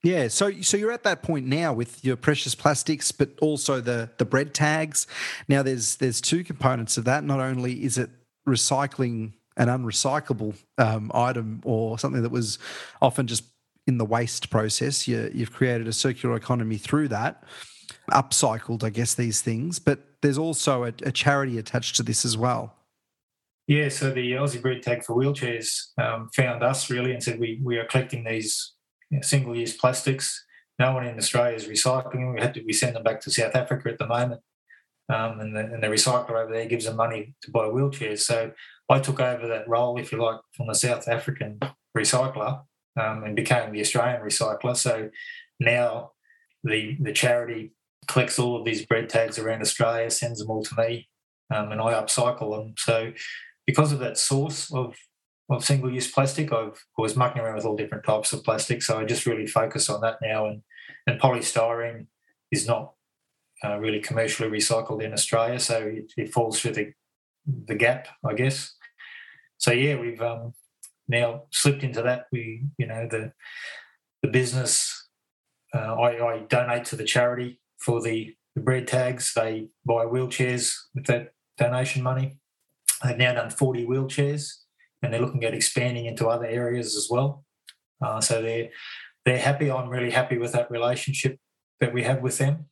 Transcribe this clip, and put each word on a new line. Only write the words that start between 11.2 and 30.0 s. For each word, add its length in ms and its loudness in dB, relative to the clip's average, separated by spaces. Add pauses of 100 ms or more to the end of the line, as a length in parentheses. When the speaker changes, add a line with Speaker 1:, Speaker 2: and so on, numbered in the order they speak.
Speaker 1:
or 340 0
something 240 0
that 80 0
was 280 -2 (440)
often 240 4
just 180 -4 (420)
in 120 4
the 60 2
waste 460 -2
process, 560 0
you, 280 0
you've 180 -2
created 360 2
a 40 -2
circular 440 0
economy 420 0
through 300 0
that, 360 -4 (680)
upcycled, 760 4
I 60 0
guess, 240 0
these 280 0
things, 360 -2
but 220 2 (220)
there's 160 4
also 460 0
a, 80 -4 (100)
a 100 -2
charity 460 2
attached 380 -2
to 60 4
this 220 0
as 120 0
well. 380 0 (920)
Speaker 2:
Yeah, 240 4
so 200 -2
the 220 -2
Aussie 300 -2
Bread 200 -2
Tag 220 -2
for 100 -6
Wheelchairs, 760 0 (120)
um, 340 -2
found 280 2
us, 260 2
really, 240 0
and 100 -4
said, 160 -2
"We, 240 -4
we 140 0
are 80 -2
collecting 400 -2
these, 480 -4 (380)
you 80 0
know, 40 -2
single-use 540 0
plastics. 680 0 (360)